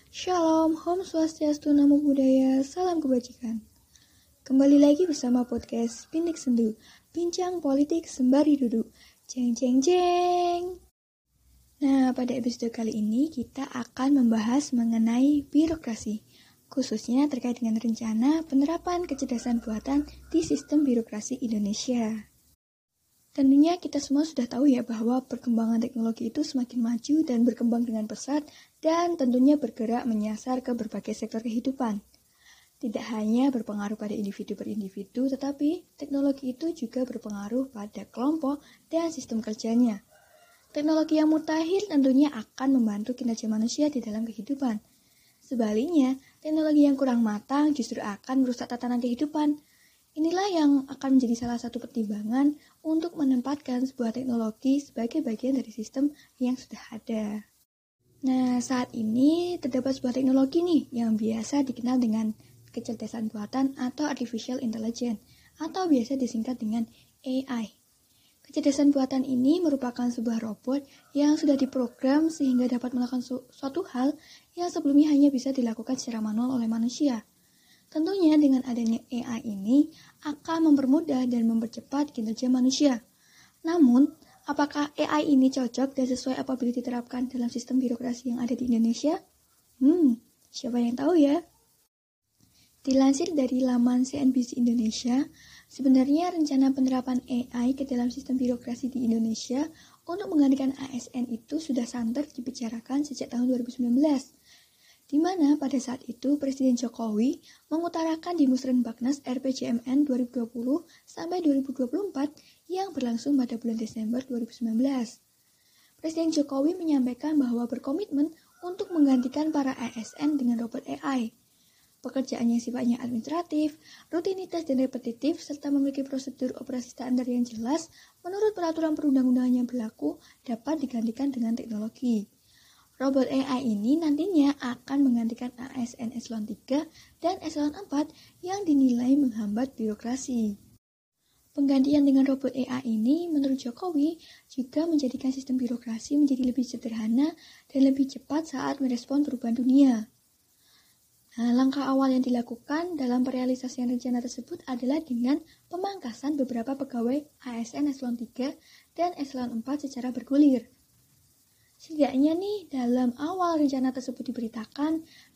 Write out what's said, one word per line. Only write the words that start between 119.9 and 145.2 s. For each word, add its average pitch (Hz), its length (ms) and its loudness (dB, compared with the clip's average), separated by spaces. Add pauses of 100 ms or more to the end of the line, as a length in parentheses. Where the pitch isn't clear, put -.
S - 280 -12
N 294 200 0
dengan 240 240 0
robot 254 240 -10
A - 80 -6 (240)
I. 226 120 -6 (680)
Pekerjaan 247 520 -2
yang 233 80 2
sifatnya 240 400 -2
administratif, 302 800 -4 (320)
rutinitas 349 560 -4
dan 269 80 0
repetitif, 262 640 -2
serta 285 320 -8
memiliki 277 320 0
prosedur 262 560 -6
operasi 247 320 -10
standar 254 320 -2
yang 240 240 -2
jelas, 233 400 -4 (320)
menurut 415 320 0
peraturan 320 400 -2
perundang-undangan 254 600 2
yang 247 120 2
berlaku, 247 560 -6 (240)
dapat 277 400 -4
digantikan 240 480 -2
dengan 233 240 -2
teknologi. 220 720 -4 (720)
Robot 269 320 2
A 262 240 -2
I 247 160 -2
ini 214 240 0
nantinya 302 640 2
akan 269 400 -4
menggantikan 240 560 0
A 254 240 -10
S 240 160 -8
N 233 160 -8
eselon 226 320 -10
tiga 262 400 -4 (400)
dan 381 160 -2
eselon 302 320 -4
empat 311 400 -4 (320)
yang 381 240 -4
dinilai 262 480 4
menghambat 226 560 -2
birokrasi. 226 880 -4 (960)
Penggantian 277 480 4
dengan 269 240 6
robot 269 240 -2
A 254 320 -4
I 220 160 -2
ini, 320 320 0
menurut 269 320 0
Jokowi, 320 560 -2 (320)
juga 285 320 -4
menjadikan 277 480 0